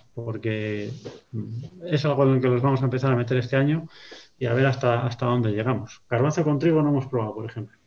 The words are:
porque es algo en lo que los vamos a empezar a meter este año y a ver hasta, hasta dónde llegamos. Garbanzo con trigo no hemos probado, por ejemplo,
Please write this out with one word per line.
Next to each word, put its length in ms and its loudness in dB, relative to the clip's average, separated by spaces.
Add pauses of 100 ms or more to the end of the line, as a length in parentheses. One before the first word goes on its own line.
(140)
porque 760 -6 (920)
es 200 0
algo 200 2
en 120 6
lo 40 2
que 80 2
los 140 2
vamos 200 2
a 20 2
empezar 280 0
a 40 4
meter 220 0
este 180 -2
año 320 2 (500)
y 80 -4
a 80 0
ver 120 4
hasta, 380 2
hasta 220 -4
dónde 240 2
llegamos. 580 -4
Garbanzo 360 2
con 160 2
trigo 220 4
no 80 2
hemos 180 0
probado, 260 -2
por 120 -8
ejemplo, 300 -12 (100)